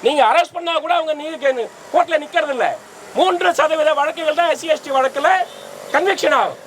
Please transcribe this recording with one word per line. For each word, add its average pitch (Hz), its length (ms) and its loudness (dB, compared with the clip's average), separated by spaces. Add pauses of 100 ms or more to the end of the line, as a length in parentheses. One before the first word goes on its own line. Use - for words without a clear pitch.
நீங்க 285 240 4
அரெஸ்ட் 320 260 2
பண்ணா 339 180 -4 (100)
கூட 339 140 -2
அவங்க 311 220 -2
நீதி 311 240 -8
கே-, 254 260 0 (220)
கோர்ட்ல 330 320 2
நிக்கிறது 311 320 -2
இல்ல. 220 100 0 (480)
மூன்று 359 340 2 (120)
சதவீத 311 300 2 (100)
வழக்குகள் 311 420 -2
தான் 330 120 2
எஸ் - 100 -8
சி 320 100 0
எஸ் - 100 -6
டி 294 140 -8
வழக்குல 269 320 2 (640)
கன்விக்ஷன் 330 460 2
ஆகும் 185 260 -2